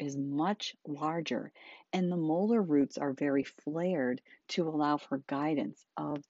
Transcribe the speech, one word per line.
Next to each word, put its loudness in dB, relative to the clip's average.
is -6
much -2
larger, -4
and 2
the 0
molar 4
roots 2
are -2
very 2
flared -2
to 0
allow 2
for -4
guidance -2
of -6